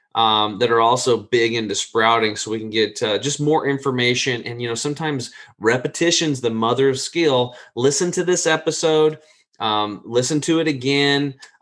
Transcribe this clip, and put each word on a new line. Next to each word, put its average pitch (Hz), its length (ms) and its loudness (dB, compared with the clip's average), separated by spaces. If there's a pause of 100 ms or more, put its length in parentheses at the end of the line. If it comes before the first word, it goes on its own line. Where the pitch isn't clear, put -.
(140)
um, 107 460 2
that 117 100 2
are 117 100 4
also 120 380 4
big 113 380 0
into 110 180 -4
sprouting, 110 640 0
so 107 160 -8
we 110 80 -4
can 110 100 -10
get, 107 320 -2
uh, 107 160 0
just 143 240 -4
more 151 260 0
information. 123 760 0
And, 120 180 -10
you 120 60 -4
know, 117 80 -4
sometimes 147 580 -4 (240)
repetition's 143 840 0
the 117 100 -2
mother 120 380 2
of 123 100 0
skill. 131 560 0 (200)
Listen 143 360 2
to 175 120 -2
this 175 220 0
episode, 156 720 2 (420)
um, 107 460 -2
listen 127 360 0
to 160 180 0
it 156 80 0
again, 143 640 0 (280)